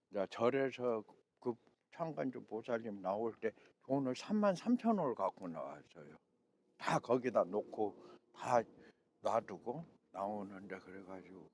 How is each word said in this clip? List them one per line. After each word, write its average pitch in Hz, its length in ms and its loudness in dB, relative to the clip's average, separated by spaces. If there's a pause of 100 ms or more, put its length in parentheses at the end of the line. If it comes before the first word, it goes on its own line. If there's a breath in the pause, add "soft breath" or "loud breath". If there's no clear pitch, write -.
(100)
이제 98 200 0
절에서 123 720 2 (360)
그 120 140 -2 (380)
창간주 139 540 -4
보살님 113 560 -4
나올 107 380 0
때 110 120 0 (320 loud breath)
돈을 131 320 0
삼만 208 400 4
삼천 233 420 4
원을 151 160 2
갖고 95 340 0
나왔어요. 76 680 -10 (600)
다 - 220 2
거기다 117 460 4
놓고 101 520 -2 (360 loud breath)
다 123 280 2 (600 loud breath)
놔두고 113 640 -2 (260)
나오는데, 98 720 -6
그래가지고 92 720 -14